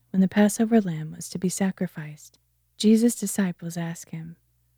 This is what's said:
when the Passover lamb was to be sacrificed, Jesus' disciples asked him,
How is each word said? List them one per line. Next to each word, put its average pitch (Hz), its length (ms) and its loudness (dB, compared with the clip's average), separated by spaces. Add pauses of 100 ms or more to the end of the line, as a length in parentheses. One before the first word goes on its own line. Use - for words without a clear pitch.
(100)
when 190 100 2
the 190 80 6
Passover 220 520 4
lamb 160 320 -4
was 170 160 -14
to - 100 -8
be 180 100 -2
sacrificed, 170 880 -6 (380)
Jesus' 220 380 4
disciples 175 640 -4
asked 170 340 -8
him, 165 260 -14 (420)